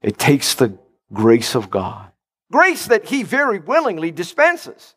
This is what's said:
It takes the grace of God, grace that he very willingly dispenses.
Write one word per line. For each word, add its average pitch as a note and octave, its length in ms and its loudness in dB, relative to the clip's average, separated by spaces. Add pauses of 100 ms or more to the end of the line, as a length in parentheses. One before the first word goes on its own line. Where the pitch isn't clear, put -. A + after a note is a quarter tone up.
It G#2 160 -4
takes - 380 0
the G#2+ 220 0 (360)
grace A2+ 420 4
of G2+ 140 -4
God, F#2+ 420 -8 (400)
grace E4+ 360 2
that A3 180 2
he C4+ 180 -4
very A3+ 360 -2
willingly F3 520 -2
dispenses. C4+ 840 -2